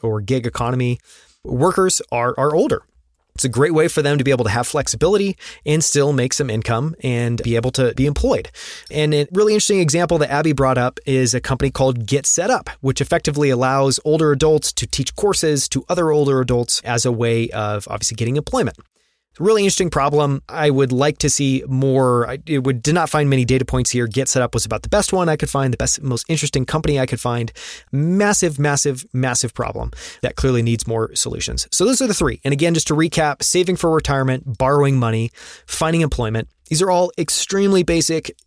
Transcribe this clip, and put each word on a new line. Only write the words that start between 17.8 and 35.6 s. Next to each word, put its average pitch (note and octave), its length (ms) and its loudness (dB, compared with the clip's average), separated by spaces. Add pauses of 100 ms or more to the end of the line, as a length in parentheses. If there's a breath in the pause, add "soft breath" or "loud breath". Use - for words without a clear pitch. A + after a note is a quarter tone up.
obviously G#2+ 260 -6
getting A#2 200 -2
employment. D3+ 420 -2 (540)
It's - 80 -20
a D3+ 40 -4
really G#3+ 180 4
interesting F#3+ 300 0
problem. C#3+ 580 2
I D3+ 220 0
would C3+ 200 2
like C#3 280 0
to D3 100 0
see C3+ 380 0
more. C3 600 2
I, C3 200 -8
it C#3+ 160 0
would, B2+ 180 0
did D3+ 140 0
not E3 160 0
find D3 180 2
many C3 160 2
data B2+ 180 2
points B2+ 280 0
here. A#2+ 160 0
Get C3 200 -2
Set C3 140 2
Up A#2+ 140 -2
was A#2 100 0
about A2 160 -6
the - 80 -10
best G3+ 240 2
one F3+ 160 2
I D#3 60 2
could - 160 -4
find, C3+ 200 0
the A#2+ 60 -2
best, - 240 -2
most B2+ 260 -4
interesting D3 380 -2
company D#3 340 0
I C3 60 0
could B2+ 160 -4
find. A#2+ 300 -2 (400 loud breath)
Massive, F3+ 680 0
massive, C#3+ 560 0
massive B2+ 400 -2
problem A#2 380 -6 (320 loud breath)
that B2 120 -4
clearly B2 280 0
needs A#2 240 0
more A2+ 260 -2
solutions. - 580 -6
So - 140 0
those B3+ 160 2
are C4 60 0
the G3+ 80 -2
three. C3 280 -2
And C#3 100 0
again, E3 200 2
just D#3 140 0
to D3+ 80 0
recap, D3+ 480 0
saving F3+ 320 0
for E3 160 0
retirement, C3 680 0
borrowing C#3 400 4
money, A2+ 320 0 (380 loud breath)